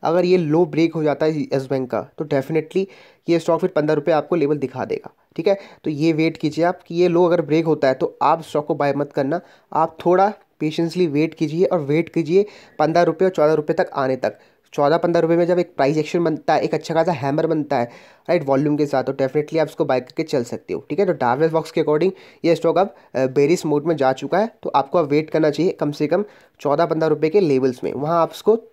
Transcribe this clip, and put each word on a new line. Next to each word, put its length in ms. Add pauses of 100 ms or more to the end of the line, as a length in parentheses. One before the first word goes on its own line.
अगर 220
ये 120
लो 280
ब्रेक 280
हो 100
जाता 220
है 160
यस 240
बैंक 260
का, 100
तो 240
definitely 600 (440)
ये 100
स्टॉक 220
फिर 80
पन्द्रह 260
रुपये 200
आपको 200
लेवल 220
दिखा 280
देगा, 260 (240)
ठीक 120
है। 100 (260)
तो 60
ये 240
वेट 240
कीजिए 280
आप 220
कि 80
ये 120
लो 180
अगर 160
ब्रेक 240
होता 220
है 60
तो 280
आप 200
स्टॉक 260
को 80
बाय 180
मत 200
करना, 280 (320)
आप 320
थोड़ा 280 (260)
पेशेंसली 480
वेट 260
कीजिए 320
और 140
वेट 300
कीजिए 360 (340)
पन्द्रह 240
रुपये 240
और 60
चौदह 200
रुपये 200
तक 200
आने 220
तक। 240 (340)
चौदह 240
पन्द्रह 240
रुपये 160
में 80
जब 140
एक 160
प्राइस 220
एक्शन 260
बनता 300
है, 80
एक 120
अच्छा 200
खासा 180
हैमर 360
बनता 300
है, 80 (440)
राइट, 140
वॉल्यूम 340
के 80
साथ, 180
तो 100
definitely 460
आप 80
इसको 180
बाय 160
करके 220
चल 200
सकते 300
हो, 160
ठीक 100
है। 60
तो 80
डार्बस 380
बॉक्स 200
के 100
according 300 (340)
ये 100
स्टॉक 220
अब, 180 (200)
अ, 100
बेरिश 400
मोड 200
में 120
जा 160
चुका 260
है। 120 (120)
तो 60
आपको 280
अब 80
वेट 240
करना 200
चाहिए 220
कम 200
से 160
कम 180 (340)
चौदह 260
पन्द्रह 220
रुपये 220
के 100
लेवल्स 440
में, 100
वहाँ 280
आप 120
इसको 260 (120)